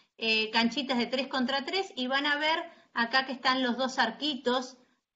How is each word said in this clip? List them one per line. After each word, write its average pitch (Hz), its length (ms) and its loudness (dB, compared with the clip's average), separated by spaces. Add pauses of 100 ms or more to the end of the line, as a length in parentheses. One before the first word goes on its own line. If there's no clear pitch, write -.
(180)
eh, 220 340 0
canchitas 240 480 2
de 233 80 0
tres 262 200 -2
contra 269 380 -2
tres, 381 300 -2
y 254 100 -4
van 277 220 0
a 285 100 2
ver 320 260 0 (300)
acá 240 320 0
que 269 60 -8
están 262 320 0
los 233 140 2
dos 262 200 0
arquitos 247 800 -2 (380)